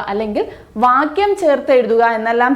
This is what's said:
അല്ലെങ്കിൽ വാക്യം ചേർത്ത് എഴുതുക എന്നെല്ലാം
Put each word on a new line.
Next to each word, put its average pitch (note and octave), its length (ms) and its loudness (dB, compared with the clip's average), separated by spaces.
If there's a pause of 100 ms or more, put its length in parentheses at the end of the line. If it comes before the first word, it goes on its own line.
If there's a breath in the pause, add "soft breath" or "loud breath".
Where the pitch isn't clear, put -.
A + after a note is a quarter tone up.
(140)
അല്ലെങ്കിൽ A3 300 -4 (420 loud breath)
വാക്യം D4+ 460 2 (120)
ചേർത്ത് C#4+ 340 2
എഴുതുക A3+ 400 2
എന്നെല്ലാം A#3 380 0